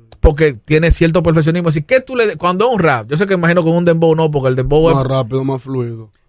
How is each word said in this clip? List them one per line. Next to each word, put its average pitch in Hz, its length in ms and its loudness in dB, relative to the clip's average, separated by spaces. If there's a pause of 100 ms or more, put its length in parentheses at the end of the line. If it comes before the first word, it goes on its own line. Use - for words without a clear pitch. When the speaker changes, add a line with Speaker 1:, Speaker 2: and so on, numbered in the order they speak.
(200)
Speaker 1:
porque 151 340 2
tiene 156 360 0
cierto 165 320 2
perfeccionismo. 165 480 0
Así 151 140 -2
que 254 180 0
tú 262 140 -12
le, 214 200 0
cuando 180 320 -2
es 254 60 0
un 208 60 -2
rap, 131 320 0
yo 147 60 -2
sé 190 100 0
que 196 80 0
imagino 175 280 2
con 160 120 2
un 175 100 0
dembow 165 300 2
no, 160 160 0
porque 131 180 -2
el 127 60 0
dembow 143 340 2
es 160 60 4
Speaker 2:
Más 131 100 0
rápido, 131 380 -2
más 135 180 -4
fluido. 120 480 -8 (200)